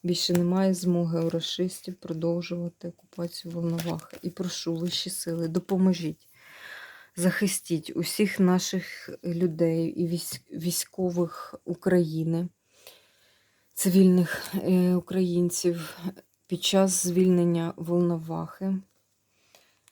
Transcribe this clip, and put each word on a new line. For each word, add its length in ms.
Більше 300
немає 400
змоги 480
у 80
рашистів 680
продовжувати 920
окупацію 680
Волновахи. 680
І 80
прошу, 460
вищі 340
сили, 380
допоможіть, 800
захистіть 800
усіх 440
наших 720
людей 640
і 200
військ-, 440
військових 1040
України, 840
цивільних, 840
е, 400
українців 1000
під 160
час 400
звільнення 720
Волновахи. 1000